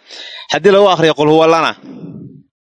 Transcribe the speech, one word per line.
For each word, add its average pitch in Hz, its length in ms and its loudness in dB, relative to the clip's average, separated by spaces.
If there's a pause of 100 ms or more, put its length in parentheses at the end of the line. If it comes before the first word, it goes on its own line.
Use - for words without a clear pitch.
(500)
Haddii 156 240 2
lagu 202 160 4
akhriyo 160 240 0
Qul 151 160 0
Huwallana, 160 420 2 (1040)